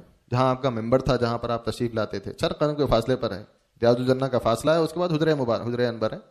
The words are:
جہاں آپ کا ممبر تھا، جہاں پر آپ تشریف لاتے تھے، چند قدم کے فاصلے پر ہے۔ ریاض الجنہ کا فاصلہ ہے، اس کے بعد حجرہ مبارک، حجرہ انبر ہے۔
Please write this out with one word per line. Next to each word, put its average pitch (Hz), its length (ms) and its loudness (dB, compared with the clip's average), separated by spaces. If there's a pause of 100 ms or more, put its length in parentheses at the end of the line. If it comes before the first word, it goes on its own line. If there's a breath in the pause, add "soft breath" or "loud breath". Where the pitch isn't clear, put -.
(320)
جہاں 127 180 2
آپ 127 120 -2
کا 135 80 0
ممبر 117 300 0
تھا، 131 160 0
جہاں 117 220 0
پر 117 120 -6
آپ 117 160 -4
تشریف 113 280 -4
لاتے 104 260 -4
تھے، 98 140 -10
چند 175 260 -4
قدم 151 160 0
کے 143 140 0
فاصلے 117 260 2
پر 110 200 -4
ہے۔ 101 80 -12 (380)
ریاض 117 140 6
الجنہ 127 300 2
کا 127 140 0
فاصلہ 117 320 2
ہے، 165 60 4
اس 160 160 0
کے 170 60 -6
بعد 180 100 0
حجرہ 156 260 2
مبارک، 117 320 -2
حجرہ 120 200 0
انبر 110 240 -2
ہے۔ 160 60 -8 (140)